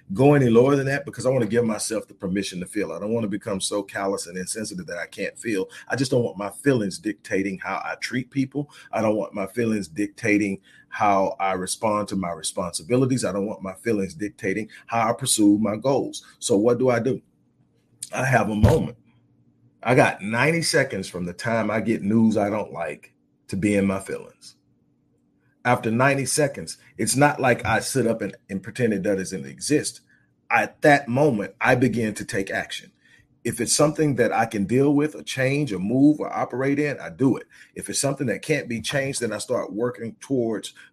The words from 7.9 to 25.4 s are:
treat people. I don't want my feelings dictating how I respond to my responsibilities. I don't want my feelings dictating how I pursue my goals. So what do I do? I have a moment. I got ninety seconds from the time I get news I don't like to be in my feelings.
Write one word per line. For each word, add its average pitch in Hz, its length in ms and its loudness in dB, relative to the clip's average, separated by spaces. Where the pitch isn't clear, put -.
treat 127 300 -6
people. 139 400 -4
I 110 120 0
don't 107 140 2
want - 180 -6
my 98 100 -4
feelings 110 420 -2
dictating 101 720 0
how 98 500 2
I 95 140 -2
respond 104 540 -2
to - 80 -6
my 90 160 -4
responsibilities. 98 920 -2
I 95 80 -4
don't 98 140 -2
want 107 160 -8
my 95 140 -10
feelings 98 400 -2
dictating 101 520 -6
how 113 200 0
I 117 60 0
pursue 104 460 4
my 107 180 0
goals. 120 480 -2
So 113 180 2
what 117 220 4
do 127 100 2
I 117 100 2
do? 113 220 -2
I 127 140 -2
have 120 240 4
a 107 60 -2
moment. 107 420 4
I 117 100 2
got 135 300 4
ninety 131 400 0
seconds 120 440 0
from 90 180 -8
the 87 80 -6
time 113 360 -2
I 110 100 0
get 104 220 0
news 107 360 4
I 101 120 2
don't 104 240 -4
like 76 400 -10
to - 60 -6
be 104 200 2
in 98 100 4
my 98 140 0
feelings. - 560 -12